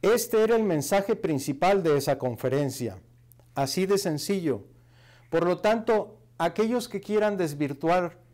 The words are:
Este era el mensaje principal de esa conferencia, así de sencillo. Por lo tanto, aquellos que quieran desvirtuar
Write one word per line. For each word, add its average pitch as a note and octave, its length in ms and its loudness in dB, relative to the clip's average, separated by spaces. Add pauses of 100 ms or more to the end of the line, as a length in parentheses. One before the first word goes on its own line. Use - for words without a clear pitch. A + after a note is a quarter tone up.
Este A3 400 4
era A3+ 120 4
el A3+ 60 2
mensaje G3 540 0
principal D#3+ 640 0
de D#3 160 2
esa C#3 220 0
conferencia, B2 840 -4 (540)
así C#3 320 -2
de G3 100 4
sencillo. E3 680 -2 (680)
Por E3 160 2
lo F3 100 0
tanto, A3 640 0 (180)
aquellos A3 500 -2
que F#3+ 140 -8
quieran G#3 360 0
desvirtuar E3 840 -2 (140)